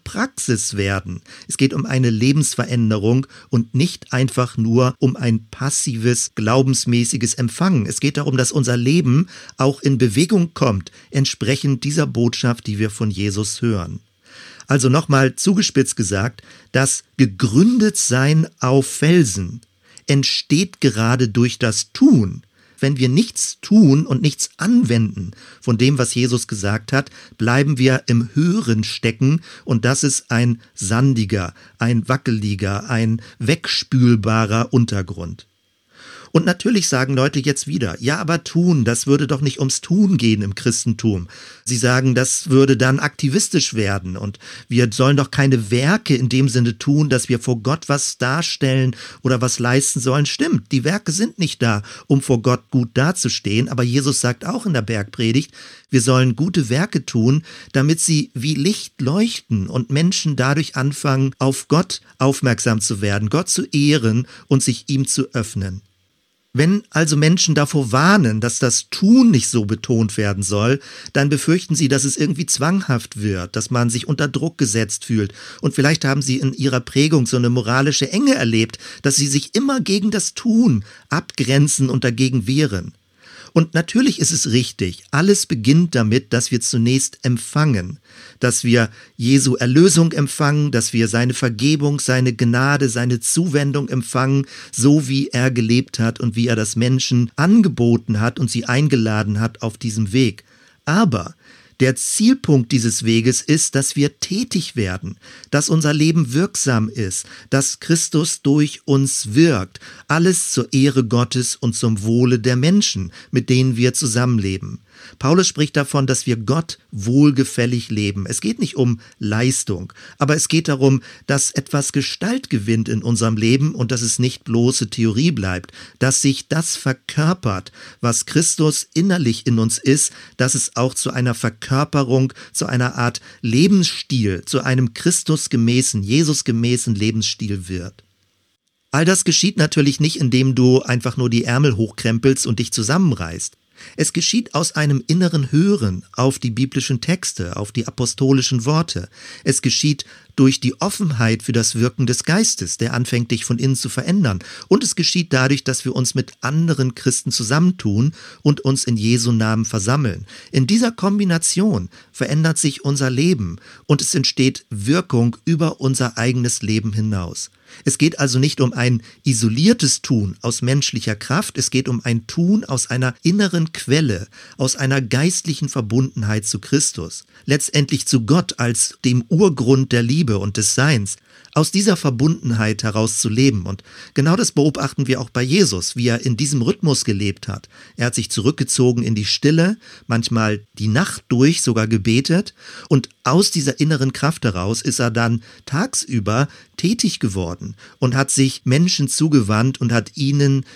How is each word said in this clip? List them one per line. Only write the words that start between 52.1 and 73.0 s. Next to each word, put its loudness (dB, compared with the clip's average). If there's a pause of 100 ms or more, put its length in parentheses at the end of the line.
vor 0
Gott -2
gut 0
dazustehen, -2
aber -2
Jesus 0
sagt -2
auch -6
in -2
der -2
Bergpredigt, -2 (380)
wir 2
sollen 2
gute -2
Werke -2
tun, 2 (300)
damit 2
sie 0
wie -4
Licht -4
leuchten -2
und -4
Menschen 0
dadurch 0
anfangen, -2
auf 0
Gott 0 (200)
aufmerksam 0
zu -4
werden, -2
Gott -2
zu -2
ehren 2 (200)
und 2
sich -4
ihm 0
zu -2
öffnen. -6 (720)
Wenn 2
also 0
Menschen 2
davor 0
warnen, 4
dass -2
das 0
Tun 6
nicht 2
so 0
betont 0
werden -2
soll, 0 (320)
dann 2
befürchten 0
sie, 0
dass 2
es -2
irgendwie -2
zwanghaft -2